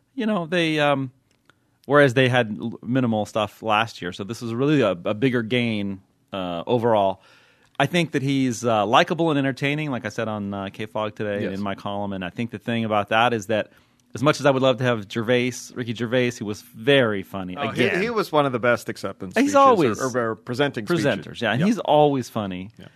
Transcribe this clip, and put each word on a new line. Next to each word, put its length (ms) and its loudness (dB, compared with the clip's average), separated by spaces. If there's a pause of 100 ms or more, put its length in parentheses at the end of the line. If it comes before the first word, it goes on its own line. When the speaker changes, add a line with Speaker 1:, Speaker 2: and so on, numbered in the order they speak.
(160)
Speaker 1:
You 120 -4
know, 180 -2
they, 340 0
um, 320 0 (760)
whereas 260 6
they 160 4
had 300 2
l-, 240 -8
minimal 420 0
stuff 380 -4
last 380 0
year, 120 -6
so 100 -10
this 180 -10
is 120 -6
really 280 2
a, 100 4
a 220 -4
bigger 280 0
gain, 600 -2 (300)
uh, 340 -6
overall. 560 2 (580)
I 80 2
think 240 -2
that 100 -2
he's, 420 0
uh, 220 2
likable 460 2
and 80 0
entertaining, 500 -2
like 160 -6
I 40 -6
said 180 -6
on, 260 -6
uh, 180 -6
K-Fog 440 -8
today 300 -4
Speaker 2:
Yes. 120 -6
Speaker 1:
in 60 -6
my 100 -4
column. 400 -8
And 100 -8
I 60 -6
think 220 -8
the 80 -10
thing 260 -4
about 240 0
that 240 4
is 140 -6
that 240 -2 (420)
as 80 -12
much 180 2
as 60 0
I 60 6
would 100 0
love 180 2
to 40 -4
have 280 -2
Gervais, 420 0 (200)
Ricky 220 -6
Gervais, 420 0
who 80 -10
was 160 -8
very 600 2
funny 340 -10
Speaker 2:
Oh, 120 -6
he, 160 0
Speaker 1:
again. 180 0
Speaker 2:
he 80 -2
was 200 -4
one 140 4
of 60 -2
the 80 -2
best 280 0
acceptance 480 -10
Speaker 1:
He's 100 4
Speaker 2:
speeches 100 0
Speaker 1:
always 440 6
Speaker 2:
or, 200 -2
or, 120 0
or 40 -6
presenting 500 -2
speeches. 200 0
Speaker 1:
presenters, 360 -2
yeah, 120 2
and 80 2
Speaker 2:
Yeah. 40 4
Speaker 1:
he's 140 2
always 500 4
funny. 400 -6 (260)